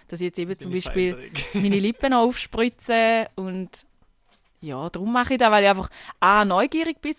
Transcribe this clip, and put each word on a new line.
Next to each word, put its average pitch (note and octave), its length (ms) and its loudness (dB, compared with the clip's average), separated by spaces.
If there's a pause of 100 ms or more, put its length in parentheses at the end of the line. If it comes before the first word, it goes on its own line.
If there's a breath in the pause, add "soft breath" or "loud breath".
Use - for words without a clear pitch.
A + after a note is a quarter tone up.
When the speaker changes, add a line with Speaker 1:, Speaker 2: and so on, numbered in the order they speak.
Speaker 1:
dass E3+ 120 -10
ich F3+ 60 -2
jetzt F3 120 -8
eben F3 120 -6
Speaker 2:
Bin F#3+ 80 -8
Speaker 1:
zum F3+ 160 -8
Speaker 2:
ich F#3 100 -4
Speaker 1:
Beispiel F3+ 300 -2
Speaker 2:
Veränderung. - 300 -12 (100)
<laughs> G3+ 80 0
Speaker 1:
meine G3+ 180 2
Lippen A#3 300 -2
noch A#3+ 120 4
aufspritze A3+ 1120 0
und F#3 520 -10 (760)
ja, D#3 300 -8
darum G3 220 -6
mache B3 220 0
ich B3 40 0
das, A#3 120 4
weil G#3 140 6
ich G3 60 8
einfach F#3+ 200 -2 (300 loud breath)
A, G#3 240 6
neugierig D4 560 0
bin, D4 180 -6